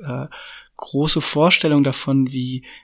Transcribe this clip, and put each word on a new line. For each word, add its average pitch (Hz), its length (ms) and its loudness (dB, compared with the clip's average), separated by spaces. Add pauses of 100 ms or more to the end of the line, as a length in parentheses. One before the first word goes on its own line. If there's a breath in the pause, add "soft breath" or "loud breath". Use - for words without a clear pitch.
äh, 135 220 -8 (520 loud breath)
große 151 420 0
Vorstellungen 151 600 2
davon, 135 480 0
wie, 127 320 -6 (200 loud breath)